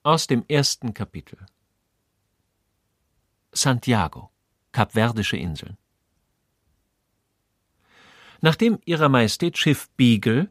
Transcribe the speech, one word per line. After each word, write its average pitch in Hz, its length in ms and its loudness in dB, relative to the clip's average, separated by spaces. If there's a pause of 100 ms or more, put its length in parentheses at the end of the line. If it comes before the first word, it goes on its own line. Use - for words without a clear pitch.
Aus 156 260 0
dem 120 200 -2
ersten 139 460 -2
Kapitel. - 440 -14 (2250)
Santiago, 120 800 -2 (400)
Kapverdische 110 680 -2
Inseln. 87 400 -10 (2750)
Nachdem 196 420 2
Ihrer 156 240 0
Majestät 135 500 0
Schiff - 340 0
Beagle 120 600 2